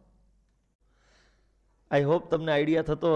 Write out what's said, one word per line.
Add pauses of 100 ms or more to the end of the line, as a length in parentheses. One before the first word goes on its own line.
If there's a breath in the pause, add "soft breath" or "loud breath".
(1900)
I
hope
તમને
આઈડિયા
થતો